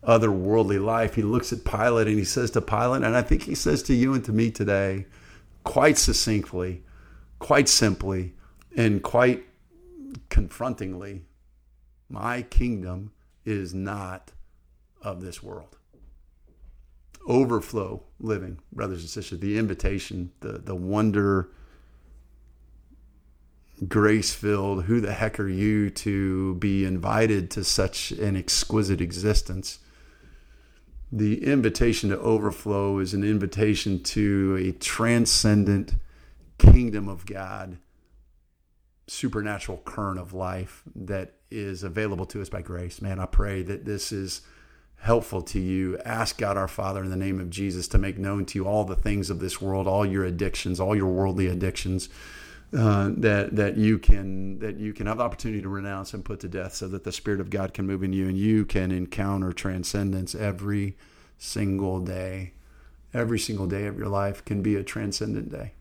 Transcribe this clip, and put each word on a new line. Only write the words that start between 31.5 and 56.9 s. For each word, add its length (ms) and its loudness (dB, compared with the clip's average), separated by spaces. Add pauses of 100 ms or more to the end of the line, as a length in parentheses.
to 80 0
overflow 800 0
is 160 -2
an 100 0
invitation 800 0
to 580 2
a 120 0
transcendent 1200 2 (640)
kingdom 500 12
of 160 -8
God, 540 -10 (1300)
supernatural 800 -6
current 340 -6
of 140 -14
life 480 -8 (120)
that 420 -8 (140)
is 340 -8
available 420 -4
to 160 -10
us 80 -12
by 100 -8
grace. 400 -10
Man, 180 -6
I 60 -4
pray 380 0
that 240 -8
this 260 -6
is 300 -8 (540)
helpful 460 2
to 180 -4
you. 380 -2
Ask 400 -4
God 180 -2
our 100 -2
Father 380 -6
in 60 -4
the 60 -4
name 220 -2
of 120 -8
Jesus 380 -6
to 100 4
make 180 0
known 300 -2
to 120 -6
you 80 -2
all 180 0
the 120 -4
things 320 0
of 100 -4
this 220 -6
world, 260 -2
all 200 2
your 180 0
addictions, 560 -2
all 160 2
your 120 2
worldly 380 2
addictions, 640 -2 (680)
uh, 420 4
that, 360 2
that 220 2
you 220 4
can, 600 4
that 180 -8
you 160 -8
can 120 -6
have 120 -4
the 40 -2
opportunity 380 -4
to 80 -8
renounce 460 -8
and 100 -10
put 160 -10
to 80 -10
death 260 -8
so 140 -8
that 160 -10